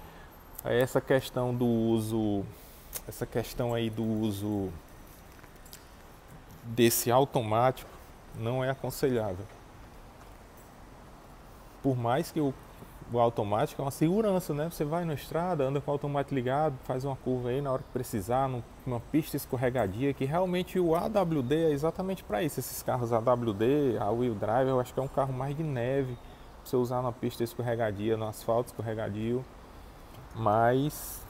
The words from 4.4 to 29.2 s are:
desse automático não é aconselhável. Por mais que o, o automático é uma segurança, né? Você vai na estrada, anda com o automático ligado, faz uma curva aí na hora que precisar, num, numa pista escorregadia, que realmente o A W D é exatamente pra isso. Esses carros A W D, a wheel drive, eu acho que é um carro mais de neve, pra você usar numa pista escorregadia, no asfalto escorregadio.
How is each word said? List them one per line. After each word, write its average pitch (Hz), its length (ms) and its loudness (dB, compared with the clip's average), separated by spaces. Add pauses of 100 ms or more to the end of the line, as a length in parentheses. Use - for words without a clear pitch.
desse 117 480 4
automático 123 760 4 (460)
não 117 280 -2
é 131 60 0
aconselhável. 120 760 -2 (2250)
Por 135 160 2
mais 123 340 0
que - 80 -2
o, 143 140 0 (580)
o 117 80 2
automático 117 640 2
é - 20 -4
uma 139 80 -2
segurança, 185 600 2
né? 151 180 -2
Você - 140 -4
vai 170 180 -2
na 160 120 -2
estrada, 160 500 0
anda 139 160 0
com 143 100 -4
o - 20 2
automático 143 400 -2
ligado, 135 520 2
faz 131 180 -2
uma 135 140 -2
curva 127 320 0
aí 127 100 0
na 143 100 -2
hora 131 140 0
que - 80 -18
precisar, 120 560 0
num, 123 160 -4 (220)
numa 120 160 -2
pista - 340 0
escorregadia, 127 800 0
que 135 100 -4
realmente 180 560 0
o 165 160 4
A 180 140 0
W 170 340 2
D 151 220 4
é 156 60 6
exatamente 165 520 -2
pra 208 180 -2
isso. 143 200 -2
Esses - 200 -8
carros 120 300 0
A 117 80 6
W 120 340 4
D, 120 460 4
a 107 120 0
wheel 120 220 2
drive, 110 360 2
eu 131 100 4
acho 123 140 -2
que - 80 -2
é - 20 -2
um 135 60 -6
carro 135 240 0
mais 135 240 -4
de 165 60 -2
neve, 131 500 0
pra - 80 -12 (420)
você - 140 0
usar 123 240 2
numa 127 100 0
pista 120 320 -4
escorregadia, 113 720 0
no 110 100 -2
asfalto 113 420 0
escorregadio. 110 760 -4 (920)